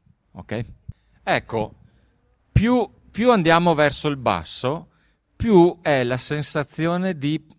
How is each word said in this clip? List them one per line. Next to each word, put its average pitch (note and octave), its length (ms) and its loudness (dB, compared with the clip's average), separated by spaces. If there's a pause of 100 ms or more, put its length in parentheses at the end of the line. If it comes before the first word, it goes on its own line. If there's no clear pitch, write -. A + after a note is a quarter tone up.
(320)
Ok? A2 320 -10 (580)
Ecco, A#2 520 -4 (760)
più, A#3 400 2 (180)
più B3 220 0
andiamo E3+ 440 4
verso D3 340 0
il C#3+ 80 -4
basso, B2 720 -4 (480)
più F3+ 460 4
è C#3+ 200 0
la B2 140 -2
sensazione D#3+ 1000 -4
di D3 300 -4 (120)